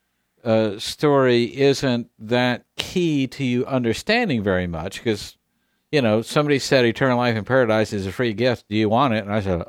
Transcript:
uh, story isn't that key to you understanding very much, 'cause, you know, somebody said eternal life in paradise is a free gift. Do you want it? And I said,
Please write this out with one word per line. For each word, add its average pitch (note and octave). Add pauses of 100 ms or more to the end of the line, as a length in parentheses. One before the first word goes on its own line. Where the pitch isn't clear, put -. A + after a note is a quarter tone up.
(440)
uh, A2
story C3 (160)
isn't C3 (100)
that B2 (140)
key D3+
to -
you B2
understanding C3
very F#2
much, E2+
'cause, - (540)
you D3
know, A2+
somebody D3
said B2+
eternal B2
life A#2+
in G#2
paradise A2
is G2
a A2
free A#2+
gift. A#2
Do G2+
you A2
want A#2
it? G#2+
And G2+
I G#2+
said, F#2